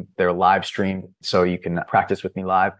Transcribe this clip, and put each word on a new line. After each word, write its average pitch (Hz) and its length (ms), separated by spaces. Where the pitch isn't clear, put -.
They're 90 160
live 92 320
streamed, 95 380
so 92 220
you 90 160
can 85 280
practice - 360
with 95 120
me 95 80
live. 92 360